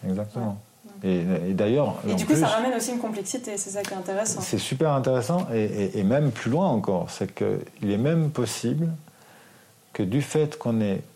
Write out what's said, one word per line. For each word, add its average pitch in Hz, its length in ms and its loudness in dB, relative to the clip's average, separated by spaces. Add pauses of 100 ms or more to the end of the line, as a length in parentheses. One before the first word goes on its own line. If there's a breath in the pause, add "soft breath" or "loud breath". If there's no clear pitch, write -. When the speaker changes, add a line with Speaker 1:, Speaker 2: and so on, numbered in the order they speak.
Speaker 1:
Exactement. 104 500 -4 (460)
Speaker 2:
Ouais. 95 60 0
Speaker 1:
Et, 87 400 0
et 98 40 0
d'ailleurs, 107 420 2 (120)
Speaker 2:
Et 104 60 0
Speaker 1:
en - 20 2
Speaker 2:
du - 100 0
coup, - 100 4
ça 156 120 4
Speaker 1:
plus, 214 80 2
Speaker 2:
ramène 247 200 2
aussi 226 160 -2
une 240 80 -2
complexité, 214 580 -6
c'est 196 120 -6
ça 196 140 -6
qui 190 100 -6
est 190 40 -6
intéressant. 190 440 -4
Speaker 1:
c'est - 160 -2
super 147 360 0
intéressant, 135 600 2
et, 110 100 2
et, 101 360 0
et 98 40 2
même 135 280 4
plus - 180 -4
loin 170 180 2
encore, 98 440 0
c'est - 220 -4
qu'il 101 580 -2
est 101 60 2
même 151 340 2
possible 131 580 0 (1040 loud breath)
que - 100 -4
du 110 180 0
fait 151 360 0
qu'on 113 240 0
ait 101 200 0 (140)